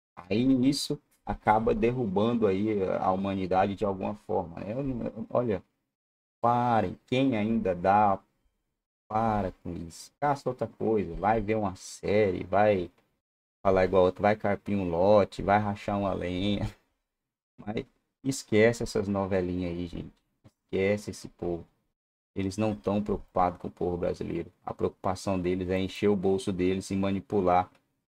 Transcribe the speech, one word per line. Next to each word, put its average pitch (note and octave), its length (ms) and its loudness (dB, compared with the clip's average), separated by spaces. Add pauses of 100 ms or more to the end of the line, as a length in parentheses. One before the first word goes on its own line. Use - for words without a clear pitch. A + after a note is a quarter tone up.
(160)
Aí B2 540 2
isso D3+ 280 -2 (280)
acaba A2+ 500 2
derrubando A2+ 720 2
aí G2+ 340 0 (200)
a F#2+ 100 2
humanidade F#2+ 640 0
de G2+ 80 -6
alguma G2+ 320 -2
forma, F2+ 460 -6
né? G2+ 100 -8
Eu, B2 80 -6
eu, A2+ 500 -6
olha, A#2 320 0 (800)
parem, A#2 580 2 (100)
quem C3 280 2
ainda G#2+ 400 0
dá, G2 420 4 (880)
para G#2+ 440 0 (100)
com F2 120 -10
isso, E2+ 360 -14 (120)
caça C#3+ 260 -2
outra B2 200 -4
coisa, G#2 480 -2
vai G#2 260 0
ver G#2 140 -2
uma G2+ 200 -4
série, F#2 720 0
vai F#2+ 440 2 (720)
falar F#2+ 220 4
igual F#2 220 6
outro, F2+ 160 0
vai G#2 160 2
carpir G2+ 400 -4
um F#2 120 -2
lote, F#2+ 520 4
vai G2 180 4
rachar G#2 400 -4
uma G2 140 -2
lenha, F2+ 600 -2 (840)
mas... A2+ 280 -8 (380)
Esquece A#2 600 2
essas G#2 260 -4
novelinhas F#2 600 -2
aí, F2 140 -6
gente, E2+ 280 -12 (500)
esquece G2 480 -2
esse - 160 -14
povo, E2+ 400 -8 (680)
eles F#2+ 240 -4
não G#2+ 160 0
tão G#2 300 -2
preocupados F#2 560 -2
com - 80 -10
o - 40 -14
povo F2 260 -4
brasileiro, E2+ 520 -6 (160)
a - 80 -8
preocupação F#2+ 640 -4
deles F2+ 320 -2
é F#2 80 0
encher F#2+ 300 -2
o G#2 80 4
bolso F#2+ 380 0
deles F#2 360 0
e G2 60 -2
manipular F#2+ 760 2 (400)